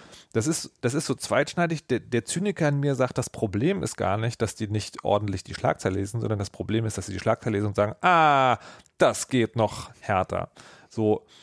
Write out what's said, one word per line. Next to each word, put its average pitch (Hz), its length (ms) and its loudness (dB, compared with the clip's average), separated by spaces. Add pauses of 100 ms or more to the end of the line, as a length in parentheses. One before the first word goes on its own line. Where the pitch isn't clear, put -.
(320)
das 113 160 0
ist, - 320 -4
das 120 120 0
ist 147 140 -2
so 127 80 -2
zweitschneidig. 156 720 -2
Der, 117 140 0
der 117 240 -2
Zyniker 175 440 -2
in 143 120 2
mir 143 160 0
sagt, 127 200 0
das 127 140 -2
Problem 127 520 0
ist - 140 -6
gar 95 200 0
nicht, 117 260 -4
dass 107 140 -2
die 110 100 -4
nicht 104 380 -6
ordentlich 101 400 0
die - 100 -12
Schlagzeile - 460 0
lesen, 101 200 -6
sondern 107 200 -2
das 98 100 -6
Problem 107 340 -2
ist, 107 140 -4
dass 92 80 -8
sie 98 60 -8
die 92 80 -6
Schlagzeile 113 360 0
lesen 104 120 0
und 98 80 -4
sagen, 120 240 2
„Ah, 143 580 6 (400)
das 127 300 2
geht 120 260 2
noch - 460 0
härter.“ 92 500 -2 (380)
So. 107 360 0 (180)